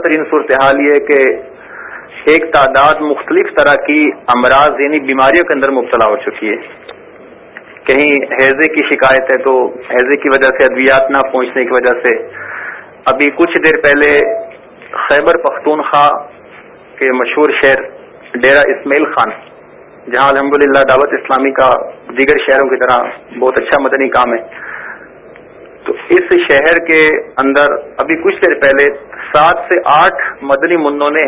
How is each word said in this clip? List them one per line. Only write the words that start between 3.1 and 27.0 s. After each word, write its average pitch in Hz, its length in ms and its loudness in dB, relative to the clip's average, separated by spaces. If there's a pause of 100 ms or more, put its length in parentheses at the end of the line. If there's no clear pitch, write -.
طرح 147 280 2
کی 151 240 2 (260)
امراض 135 440 2
یعنی 147 200 -2
بیماریوں 135 420 2
کے 165 120 -2
اندر 135 160 0
مبتلا 117 400 0
ہو 104 60 0
چکی - 320 -8
ہے۔ 101 80 -4 (1300)
کہیں 139 480 0
ہیضے 135 420 0
کی 151 80 0
شکایت 135 380 2
ہے 131 220 0
تو 131 240 2
ہیضے 127 500 -2
کی 147 120 -2
وجہ 135 200 2
سے، 131 240 2
ادویات 131 380 2
نہ 135 220 0
پہنچنے 127 320 -2
کی 113 60 -6
وجہ 123 340 0
سے۔ 113 220 0 (880)
ابھی 143 160 0
کچھ 170 300 0
دیر 156 220 2
پہلے 143 280 4 (800)
خیبر 147 520 0
پختونخوا 147 840 0 (720)
کے 131 140 0
مشہور 127 400 0 (120)
شہر 135 180 0 (500)
ڈیرہ 135 340 2
اسماعیل 143 380 -2
خان - 500 -4 (540)
جہاں 127 220 0
الحمدللہ 139 600 2
دعوت 131 260 2
اسلامی 135 440 -2
کا 131 80 4 (500)
دیگر 135 280 2
شہروں 135 260 2
کی 127 100 0
طرح 127 160 2 (420)
بہت 131 220 0
اچھا 143 220 0
مدنی 135 260 -2
کام 123 260 0
ہے، 113 60 -4 (1500)
تو - 60 -2 (240)
اس 180 260 0
شہر 160 440 2
کے 160 120 2 (440)